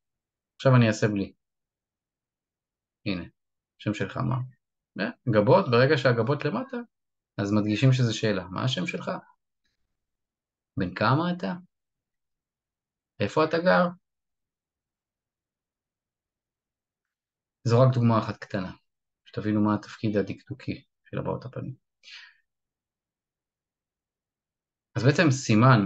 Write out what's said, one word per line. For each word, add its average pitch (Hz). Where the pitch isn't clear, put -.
עכשיו 131
אני 117
אעשה 107
בלי. 101
הנה, 92
שם 107
שלך -
מה? 87
אה, 101
גבות, 113
ברגע 135
שהגבות 127
למטה, 247
אז 101
מדגישים 107
שזה 123
שאלה. 98
מה 104
השם 127
שלך? 185
בן 92
כמה 147
אתה? 190
איפה 107
אתה 160
גר? 180
זו 117
רק 131
דוגמה 117
אחת 107
קטנה, 92
שתבינו 107
מה 104
התפקיד 104
הדקדוקי -
של 101
הבעות 90
הפנים. -
אז -
בעצם 147
סימן 113